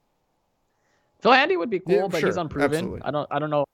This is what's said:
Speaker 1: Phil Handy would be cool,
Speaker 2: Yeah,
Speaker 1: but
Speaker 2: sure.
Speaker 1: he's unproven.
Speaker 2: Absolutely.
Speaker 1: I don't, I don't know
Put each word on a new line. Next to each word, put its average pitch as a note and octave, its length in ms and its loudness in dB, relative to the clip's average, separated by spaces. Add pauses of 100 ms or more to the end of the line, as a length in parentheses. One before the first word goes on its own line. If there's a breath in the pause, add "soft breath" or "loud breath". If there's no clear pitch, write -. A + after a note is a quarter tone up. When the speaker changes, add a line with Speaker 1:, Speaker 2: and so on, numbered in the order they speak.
(1200)
Speaker 1:
Phil A#3 120 6
Handy D4+ 260 4
would D#4 120 -4
be F#3 100 -2
cool, E3+ 140 0
Speaker 2:
Yeah, G3 140 2
Speaker 1:
but F3 120 -2
Speaker 2:
sure. - 100 0
Speaker 1:
he's - 80 -2
unproven. C#3+ 320 -2
Speaker 2:
Absolutely. E3+ 320 -4
Speaker 1:
I - 80 -6
don't, D3 200 -4
I C#3+ 80 -2
don't D3+ 120 -4
know D3 240 0